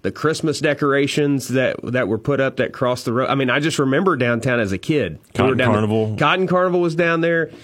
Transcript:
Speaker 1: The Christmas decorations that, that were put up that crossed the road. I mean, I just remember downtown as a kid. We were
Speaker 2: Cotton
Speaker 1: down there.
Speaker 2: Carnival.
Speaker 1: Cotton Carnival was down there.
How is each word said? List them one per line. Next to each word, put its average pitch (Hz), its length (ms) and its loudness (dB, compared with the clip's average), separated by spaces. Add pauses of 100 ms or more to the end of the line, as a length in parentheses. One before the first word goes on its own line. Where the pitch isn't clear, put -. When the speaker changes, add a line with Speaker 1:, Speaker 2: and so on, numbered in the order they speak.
Speaker 1:
The 101 100 -4
Christmas 156 480 -2
decorations 143 920 0
that, 127 340 0
that 120 260 -2
were 110 80 0
put 135 240 -2
up 131 160 -2
that - 160 0
crossed 123 320 -2
the 123 80 -2
road. 123 160 0
I 131 60 0
mean, 135 160 0
I 135 100 2
just 151 180 -2
remember 151 380 2
downtown 120 420 0
as 101 140 0
a 92 60 -2
kid. 107 400 -2
We - 0 -
were - 160 -20
Speaker 2:
Cotton 120 240 2
Speaker 1:
down 127 80 2
there. - 80 -
Speaker 2:
Carnival. 107 420 0
Speaker 1:
Cotton 175 300 2
Carnival 180 340 2
was 170 140 0
down 165 260 0
there. 165 300 0 (140)